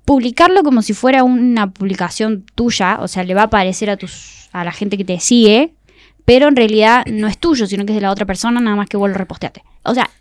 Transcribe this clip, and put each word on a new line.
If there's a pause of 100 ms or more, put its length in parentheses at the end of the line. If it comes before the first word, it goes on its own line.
publicarlo
como
si
fuera
una
publicación (100)
tuya,
o
sea,
le
va
a
aparecer
a
tus,
a
la
gente
que
te
sigue, (520)
pero
en
realidad
no
es
tuyo,
sino
que
es
de
la
otra
persona,
nada
más
que
vos
lo
reposteaste. (200)
O
sea, (120)